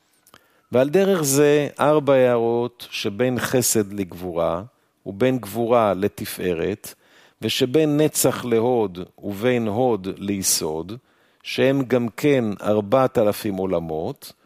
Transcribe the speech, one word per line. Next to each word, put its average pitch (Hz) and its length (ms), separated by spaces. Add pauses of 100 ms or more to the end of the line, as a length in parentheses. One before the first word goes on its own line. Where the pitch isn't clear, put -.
(720)
ועל 131 180
דרך 190 320
זה 147 460 (120)
ארבע 143 340
הערות 120 760
שבין 120 480
חסד 110 540
לגבורה, 87 720 (420)
ובין 123 320
גבורה 113 560
לתפארת, 90 1000 (480)
ושבין 143 560
נצח 147 480
להוד, 113 540 (240)
ובין 113 440
הוד 107 400 (100)
ליסוד, 92 760 (500)
שהם 135 400
גם 120 240 (100)
כן 135 280 (160)
ארבעת 107 560
אלפים 104 380
עולמות, 87 760 (120)